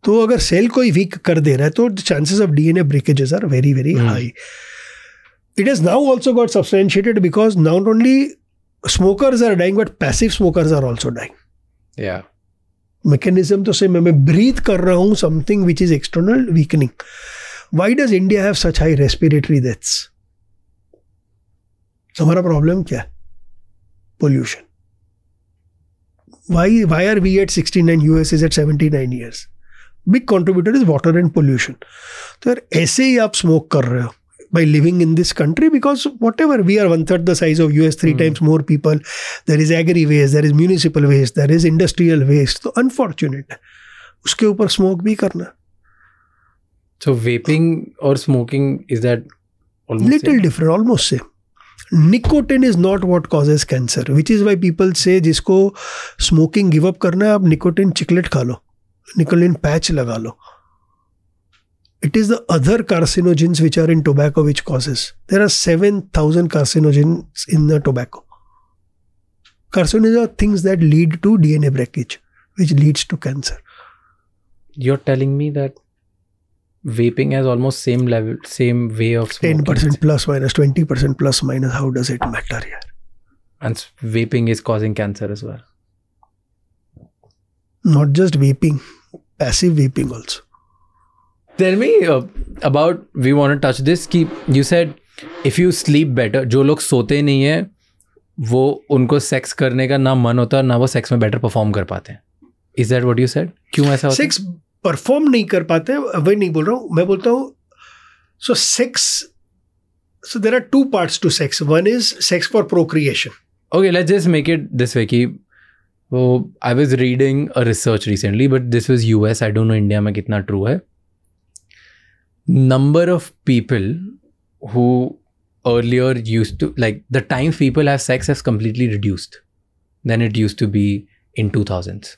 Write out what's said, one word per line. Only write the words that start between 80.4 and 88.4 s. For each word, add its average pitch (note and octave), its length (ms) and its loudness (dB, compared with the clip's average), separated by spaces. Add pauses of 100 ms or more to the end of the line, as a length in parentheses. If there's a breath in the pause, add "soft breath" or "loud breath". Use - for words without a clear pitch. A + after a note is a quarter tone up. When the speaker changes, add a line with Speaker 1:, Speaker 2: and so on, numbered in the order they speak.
Speaker 1:
twenty C#3+ 320 2
percent C3+ 340 -2
plus C#3 240 -2
minus, C3 300 -4
how C3+ 180 -4
does B2+ 200 -4
it B2 100 -6
matter A#2 460 -8
here? - 160 -16 (800)
Speaker 2:
And A#2 160 -6
s-, - 100 -16 (140)
vaping A2+ 480 -2
is A2 100 -2
causing A2 340 -4
cancer G2+ 380 -6
as G#2 100 -12
well. A2 200 -14 (2250)
Speaker 1:
Not D3 260 2
just E3+ 220 0
vaping, C#3 480 0 (580 loud breath)